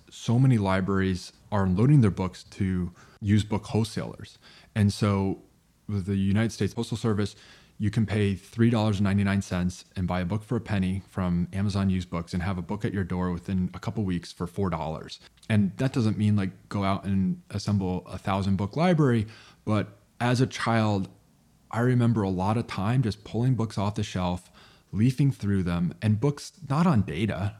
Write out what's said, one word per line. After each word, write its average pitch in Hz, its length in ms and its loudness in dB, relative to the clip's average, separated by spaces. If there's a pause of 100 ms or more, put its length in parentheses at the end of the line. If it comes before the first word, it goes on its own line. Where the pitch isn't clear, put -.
so - 300 -2
many 131 180 6
libraries 95 760 0 (180)
are 101 140 2
unloading 113 360 6
their 104 120 6
books 92 320 -6
to 92 480 -4 (280)
used 104 280 2
book 104 180 -4
wholesalers. - 720 -4 (380)
And 101 160 4
so 98 500 0 (460)
with 101 180 -4
the 98 100 0
United 98 360 2
States 101 220 -2
Postal 117 220 -4
Service, 104 380 -2 (440)
you 107 120 0
can 113 160 0
pay 101 300 2
three 117 340 2
dollars 107 280 2
and 101 60 0
ninety-nine 98 380 2
cents 90 440 -4 (100)
and 92 100 -2
buy 90 140 -2
a 90 40 -2
book 104 200 -4
for - 100 -4
a 113 60 0
penny 95 480 -2
from 87 440 -2
Amazon 98 380 0
Used 92 200 -2
Books 85 220 -6
and 92 80 -2
have 90 160 -4
a 90 60 -4
book 104 220 -6
at 113 80 -2
your 101 100 0
door 90 300 -2
within 90 420 -2
a - 60 -14
couple - 240 -6
weeks 90 260 -4
for - 160 -8
four 98 240 -4
dollars. 80 480 -6 (300)
And 104 300 2
that 131 140 -2
doesn't 110 240 0
mean, 104 200 2
like, 98 140 0 (180)
go 101 160 -2
out 95 180 -2
and 92 480 0
assemble 98 560 -2
a 95 120 -12
thousand 98 360 0
book 98 220 -2
library, 143 500 4 (380)
but 104 340 -2 (220)
as 120 200 2
a 131 60 4
child, 107 640 0 (640)
I 113 80 -2
remember 120 420 4
a 95 80 0
lot 95 260 0
of 113 120 -4
time 117 340 0
just 104 220 -4
pulling 123 320 0
books 107 200 -2
off 104 200 -2
the 107 80 -2
shelf, 90 440 -4 (440)
leafing 127 400 4
through 98 320 0
them, 85 360 -2
and 107 200 2
books 143 320 -4 (160)
not 156 180 2
on 127 160 4
data. 95 580 -4